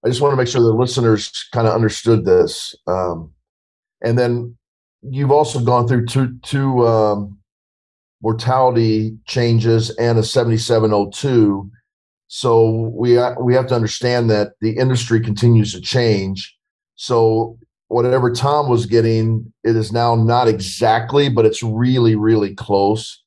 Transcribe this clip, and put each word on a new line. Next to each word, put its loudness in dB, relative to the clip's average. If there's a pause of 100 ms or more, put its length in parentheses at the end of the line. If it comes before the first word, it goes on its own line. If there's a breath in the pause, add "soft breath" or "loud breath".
I 0
just -2
wanna 2
make 0
sure -2
the 4
listeners -2
kinda 0
understood 0
this. 0 (140)
Um, -6 (680)
and -2
then -2 (460)
you've -2
also 2
gone 0
through 0
two, -4
two, 0
um, 0 (880)
mortality 0 (100)
changes 0
and 0
a 0
seventy-seven 0
oh 0
two. 0 (580 soft breath)
So 0
we, 2
uh, 0
we 2
have 2
to 0
understand 0
that 0
the -2
industry 0
continues 2
to -12
change. -2 (420)
So 0 (300)
whatever 0
Tom 0
was 0
getting, 0 (140)
it 0
is -2
now 0
not 2
exactly, 0
but 2
it's 0
really, 0
really 0
close. -2